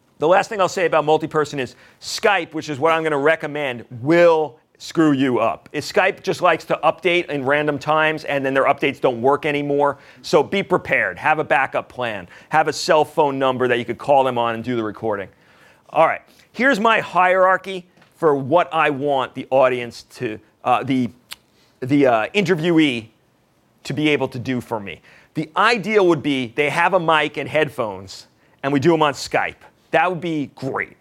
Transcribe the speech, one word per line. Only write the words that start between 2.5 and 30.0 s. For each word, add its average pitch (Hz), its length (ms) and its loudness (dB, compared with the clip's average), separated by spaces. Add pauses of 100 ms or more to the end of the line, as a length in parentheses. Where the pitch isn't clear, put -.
which 156 140 -8
is 139 100 -6
what 160 120 2
I'm 160 120 0
gonna 151 160 -2
recommend, 147 680 -2 (160)
will 160 560 4 (220)
screw 156 320 2
you 131 260 2
up. 104 340 -2
Is 147 180 -8
Skype 190 340 0
just 185 180 -4
likes 175 240 2
to 160 180 -2
update - 460 0
in 143 160 -4
random 147 320 0
times, 156 460 0
and 139 200 -4
then 135 120 -2
their 135 100 2
updates 135 340 0
don't 123 220 0
work 139 240 0
anymore. 143 540 -2 (240)
So 180 180 2
be 196 220 -2
prepared. 120 560 -2
Have 151 180 0
a 156 60 -2
backup 135 440 -2
plan. 107 400 -8 (220)
Have 151 180 2
a 147 60 0
cell 156 320 2
phone 143 320 0
number 127 300 0
that 123 100 2
you 120 80 -4
could 117 140 -8
call 139 240 4
them 123 160 -2
on 117 160 -2
and 113 80 -8
do 123 120 -4
the 113 80 -2
recording. 101 460 -6 (640)
All 160 160 4
right. 107 140 -2 (300)
Here's 269 280 0
my 220 200 2
hierarchy 185 880 0 (300)
for 156 180 2
what 143 400 0
I 156 160 2
want 135 460 -4
the 131 160 -10
audience 127 520 2 (120)
to, 107 240 -8 (240)
uh, 120 180 2
the, 127 300 -2 (680)
the, 139 280 2
uh, 110 260 2
interviewee 160 760 2 (760)
to - 100 -8
be 151 160 0
able 135 200 0
to 131 100 -12
do 123 220 -6
for 113 180 -8
me. 92 220 -14 (340)
The 156 200 -6
ideal 208 520 2
would 165 160 2
be 131 320 -4
they 147 160 0
have 170 220 2
a 185 60 4
mic 156 380 0
and 139 120 -6
headphones, 117 800 -4 (340)
and 139 100 -4
we 143 80 2
do 165 140 4
'em 156 80 2
on 147 120 2
Skype. 101 420 -4 (360)
That 160 180 2